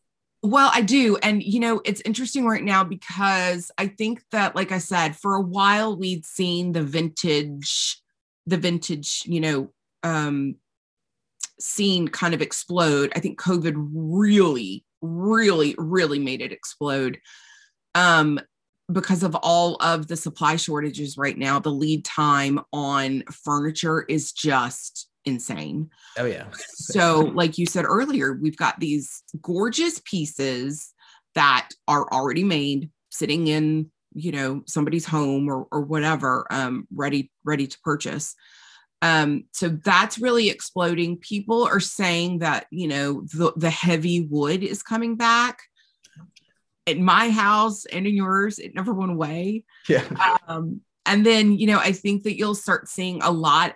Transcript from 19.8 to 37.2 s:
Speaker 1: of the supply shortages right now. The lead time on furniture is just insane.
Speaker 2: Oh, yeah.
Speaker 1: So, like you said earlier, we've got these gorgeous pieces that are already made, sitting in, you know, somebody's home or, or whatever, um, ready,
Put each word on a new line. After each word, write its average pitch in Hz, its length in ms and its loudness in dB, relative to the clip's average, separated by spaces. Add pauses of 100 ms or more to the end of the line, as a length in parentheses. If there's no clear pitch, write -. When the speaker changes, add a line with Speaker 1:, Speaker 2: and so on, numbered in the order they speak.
Speaker 1:
of 160 260 0
the 170 80 -6
supply 160 420 0
shortages 147 600 -6
right 139 180 -2
now. 135 240 0
The 147 120 -2
lead 151 340 0
time 139 540 2 (120)
on 139 600 -2
furniture 151 760 -2
is 151 240 -2
just - 800 -4 (160)
insane. 120 640 -6 (300)
Speaker 2:
Oh, 123 60 -2
yeah. 101 280 -6
Speaker 1:
So, 165 680 0 (120)
like 170 240 0
you 175 80 -2
said 170 200 -2
earlier, 175 480 0
we've 151 240 -4
got 156 220 -2
these 147 440 -4 (180)
gorgeous 240 640 -2
pieces 139 880 -6 (400)
that 139 360 6 (180)
are 143 260 2
already 135 300 0
made, 143 480 0 (180)
sitting 156 380 0
in, 156 420 2 (240)
you 160 180 -6
know, 139 360 -4
somebody's 156 400 -2
home 143 420 0
or, 135 220 -4
or 147 100 -2
whatever, 147 720 0
um, 127 420 -4
ready, 139 380 -2 (120)